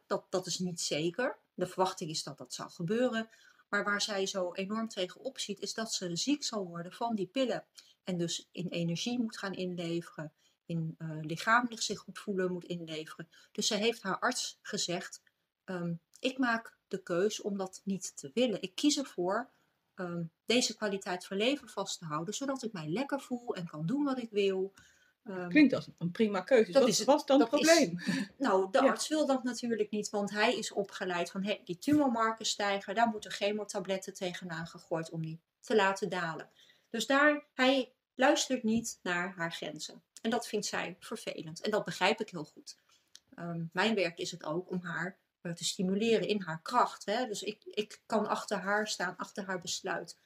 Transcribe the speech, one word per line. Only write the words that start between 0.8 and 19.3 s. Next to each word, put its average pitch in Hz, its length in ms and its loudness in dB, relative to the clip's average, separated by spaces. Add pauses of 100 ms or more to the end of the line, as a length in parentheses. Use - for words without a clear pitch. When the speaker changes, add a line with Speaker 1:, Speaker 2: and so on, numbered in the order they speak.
Speaker 1:
zeker. 170 560 0 (160)
De 180 140 -2
verwachting 185 420 -2
is 160 140 -4
dat 139 140 -12
dat - 160 -14
zal - 160 -10
gebeuren. 226 600 0 (400)
Maar 202 140 0
waar 202 180 0
zij 196 240 0
zo 185 280 -2
enorm 214 340 -4
tegen 180 340 -6
opziet, - 380 -8
is - 140 -6
dat 220 200 -4
ze 175 220 -4
ziek 285 280 0
zal 202 240 -4
worden 170 260 -8
van 233 220 -2
die 185 120 0
pillen. 233 380 0 (380)
En 185 140 -2
dus 170 340 -2
in 170 160 -6
energie 170 520 -2
moet 220 180 -2
gaan 190 160 -6
inleveren. 170 800 -4 (340)
In, 160 320 -2
eh, 160 240 -8
lichamelijk 226 600 2
zich - 180 -4
goed - 200 -14
voelen 185 320 0
moet 175 140 -6
inleveren. 160 640 -8 (220)
Dus - 160 -2
ze 220 80 2
heeft 226 260 0
haar 190 180 -2
arts - 420 -2
gezegd, - 600 -4 (420)
ehm, 175 300 -4 (260)
"Ik 262 180 -2
maak 233 400 0 (100)
de 190 160 -6
keus 190 380 0
om 202 160 -4
dat 185 260 -6
niet - 340 -4
te - 160 -12
willen. 226 280 2
Ik - 140 -8
kies 294 220 4
ervoor, 220 520 -2 (460)